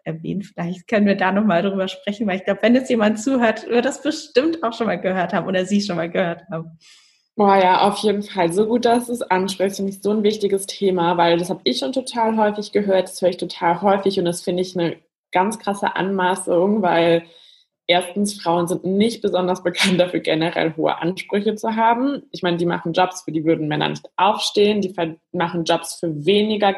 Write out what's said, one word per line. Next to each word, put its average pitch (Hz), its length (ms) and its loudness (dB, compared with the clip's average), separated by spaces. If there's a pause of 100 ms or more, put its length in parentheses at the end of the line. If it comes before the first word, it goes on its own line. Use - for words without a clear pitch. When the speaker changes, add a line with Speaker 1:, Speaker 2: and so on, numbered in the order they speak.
Speaker 1:
erwähnt. 165 420 -8
Vielleicht 175 420 -8
können 208 180 2
wir 196 100 2
da 190 160 2
noch 208 120 0
mal 175 180 2
drüber 196 260 -2
sprechen, 208 380 -6
weil 185 120 0
ich 190 60 -10
glaub, 196 180 -2
wenn 226 120 6
jetzt 254 160 2
jemand 214 300 2
zuhört, 240 480 0
wird 240 160 2
das 269 180 -4
bestimmt 302 600 0
auch 226 100 -2
schon 226 140 -4
mal 180 140 -2
gehört 185 340 -2
haben 175 120 0
oder 185 200 0
sie 202 160 2
schon 180 140 -6
mal 170 140 -4
gehört 170 400 -2
haben. 165 280 -10 (560)
Speaker 2:
Boah, 196 220 6
ja, 185 320 6
auf 196 100 0
jeden 208 240 0
Fall. 175 300 -2
So 208 140 2
gut, 233 180 0
dass 240 220 2
du 240 60 -6
es 240 100 -6
ansprichst, 190 540 0
finde 196 160 -4
ich - 100 -16
so 202 80 0
ein 214 120 0
wichtiges 202 440 0
Thema, 180 500 0
weil 170 220 4
das 175 100 -4
hab - 160 -4
ich 247 140 0
schon 262 140 -4
total 233 440 -2
häufig 208 360 0
gehört, 190 360 0
das - 140 -8
höre 180 80 4
ich 180 80 -8
total 170 420 -2
häufig 196 380 2
und 175 80 0
das 170 160 -4
finde 180 200 -2
ich 185 160 -6
eine 170 180 -2 (360)
ganz 202 260 2
krasse 202 380 -4
Anmaßung, 185 840 0
weil 170 420 2 (600)
erstens, 185 540 0
Frauen 170 280 0
sind 175 160 -4
nicht 202 380 0
besonders 185 400 0
bekannt 180 380 0
dafür, 175 200 2
generell 160 560 0
hohe 151 200 0
Ansprüche 202 600 -2
zu 220 200 -4
haben. 240 540 0
Ich - 120 -10
meine, 175 140 0
die 175 100 0
machen 170 260 -2
Jobs, 180 300 0
für 156 100 -10
die 160 120 -2
würden 156 240 0
Männer 151 200 0
nicht 151 280 -8
aufstehen. 208 640 2
Die 185 140 -4
ver-, 165 220 -4 (160)
machen 175 320 -2
Jobs 165 320 -2
für 151 280 -6
weniger 208 540 2